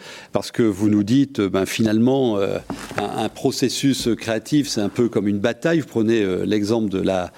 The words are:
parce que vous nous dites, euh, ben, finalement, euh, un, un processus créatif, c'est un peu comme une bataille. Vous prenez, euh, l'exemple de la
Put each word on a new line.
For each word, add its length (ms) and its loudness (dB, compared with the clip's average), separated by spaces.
parce 180 -4
que 120 0
vous 260 2
nous 140 4
dites, 380 2
euh, 80 2
ben, 180 0
finalement, 720 2
euh, 220 0
un, 280 -4
un 40 -2
processus 880 0
créatif, 520 -2
c'est 140 -2
un 80 0
peu 180 2
comme 180 0
une 140 0
bataille. 400 0
Vous 80 -6
prenez, 340 2
euh, 220 0
l'exemple 460 0
de 100 -2
la 380 -2